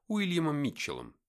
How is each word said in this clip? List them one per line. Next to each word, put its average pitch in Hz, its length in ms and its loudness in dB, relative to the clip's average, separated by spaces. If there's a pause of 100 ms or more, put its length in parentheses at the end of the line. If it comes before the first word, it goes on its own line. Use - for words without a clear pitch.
Уильямом 175 500 2
Митчеллом 82 580 -4 (140)